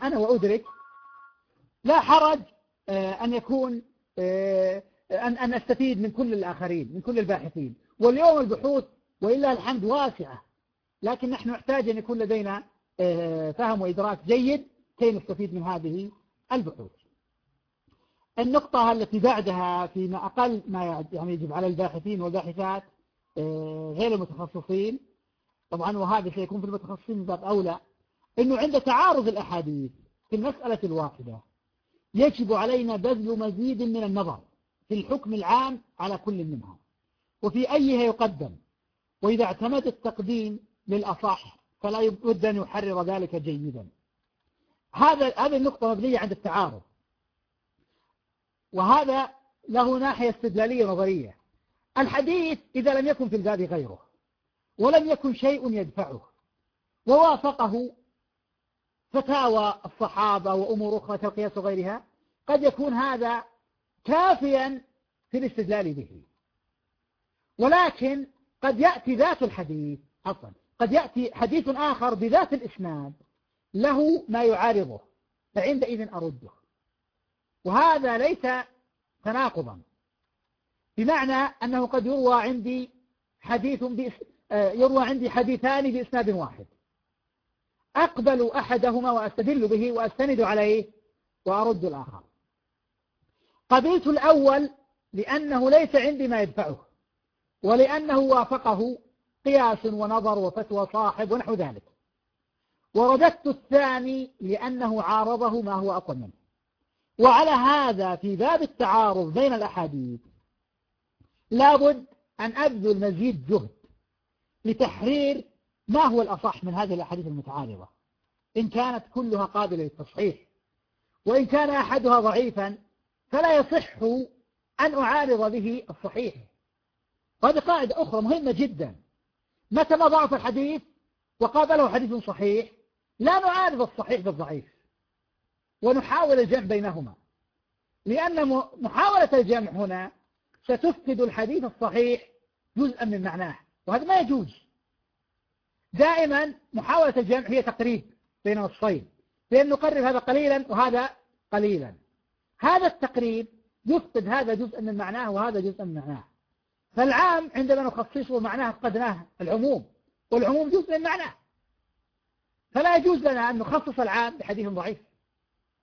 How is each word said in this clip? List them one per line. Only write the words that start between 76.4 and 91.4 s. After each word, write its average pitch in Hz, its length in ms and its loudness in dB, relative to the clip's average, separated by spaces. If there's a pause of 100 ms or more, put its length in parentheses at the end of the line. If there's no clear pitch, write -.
وهذا 262 540 2
ليس 254 460 -2 (600)
تناقضا، 202 560 -4 (1160)
بمعنى 262 640 0
أنه 254 240 -2
قد 240 200 -2
يروى 247 360 2
عندي 247 480 -6 (500)
حديث 240 440 -4
بإس-، 247 400 -8 (280)
آه، 202 200 2
يروى 262 320 4
عندي 247 260 -2
حديثان 262 640 0
بإسناد 240 380 -2
واحد، 156 360 -6 (1300)
أقبل 247 540 2
أحدهما 247 600 0
وأستدل 226 580 0
به 226 240 0
وأستند 240 480 -2
عليه 214 460 2 (600)